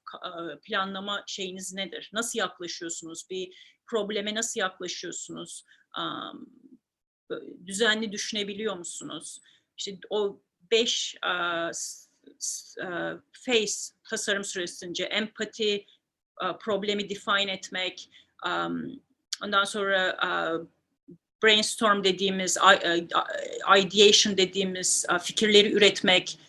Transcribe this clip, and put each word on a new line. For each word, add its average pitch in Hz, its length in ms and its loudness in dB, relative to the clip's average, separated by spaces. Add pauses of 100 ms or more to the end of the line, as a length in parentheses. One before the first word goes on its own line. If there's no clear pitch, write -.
ka-, - 140 -14
a, 170 420 -10
planlama 196 680 -6
şeyiniz 185 460 -8
nedir? 190 400 -8
Nasıl 233 260 -4
yaklaşıyorsunuz? 165 920 -8
Bir 185 420 -10 (140)
probleme 208 480 -2
nasıl 226 260 -2
yaklaşıyorsunuz? 175 1040 -8 (280)
Am, - 540 -8 (840)
bö-, - 360 -10
düzenli 214 460 0
düşünebiliyor 208 640 -4
musunuz? 151 640 -12 (380)
İşte 196 200 -10 (120)
o 202 300 -2 (300)
beş, - 520 0
a, 175 500 -2
s-, - 360 -12 (300)
s-, - 440 -8
a, 170 380 -6 (260)
phase 220 480 0 (160)
tasarım 202 340 -2
süresince 180 600 -6
empati, 208 840 -4 (500)
a, 180 220 -4
problemi 202 500 -2
define 196 440 -2
etmek, 185 580 -8 (320)
am, 170 400 -4 (640)
ondan 202 200 2
sonra, 196 540 0
a, 170 400 -2 (840)
brainstorm 214 600 4
dediğimiz, 190 520 0
i-, - 40 -4 (540)
a, - 100 2 (400)
a, 196 140 8
ideation 202 580 6
dediğimiz, 185 720 0
a, 175 100 4
fikirleri 208 540 6
üretmek, 190 640 4 (100)